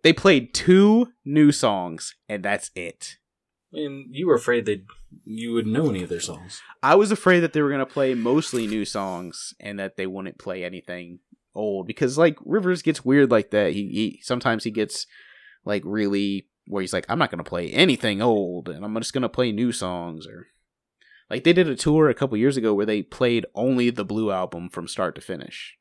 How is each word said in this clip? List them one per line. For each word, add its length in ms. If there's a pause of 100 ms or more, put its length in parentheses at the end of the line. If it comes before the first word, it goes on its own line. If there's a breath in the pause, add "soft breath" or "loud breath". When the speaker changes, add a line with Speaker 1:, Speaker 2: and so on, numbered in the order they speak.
Speaker 1:
They 100
played 400
two 600 (120)
new 260
songs, 640 (140)
and 140
that's 320
it. 420 (540)
Speaker 2:
And 440
you 120
were 80
afraid 300
they, 180 (420)
you 280
wouldn't 200
know 160
any 140
of 60
their 100
songs. 420 (220 loud breath)
Speaker 1:
I 120
was 160
afraid 280
that 140
they 80
were 100
gonna 140
play 280
mostly 540
new 180
songs 760
and 200
that 180
they 80
wouldn't 320
play 260
anything 560 (360)
old, 320
because, 300
like, 260
Rivers 380
gets 240
weird 260
like 200
that. 220
He, 160
he 340
sometimes 400
he 80
gets, 340 (600 soft breath)
like, 200
really 640 (180)
where 160
he's 120
like, 160
"I'm 100
not 120
gonna 120
play 280
anything 500
old, 480
and 160
I'm 120
just 160
gonna 160
play 220
new 200
songs." 560
Or, 200 (840 soft breath)
like, 140
they 100
did 160
a 60
tour 340
a 60
couple 220
years 200
ago 160
where 140
they 140
played 440 (100)
only 340
the 160
Blue 260
album 380
from 180
start 280
to 60
finish. 600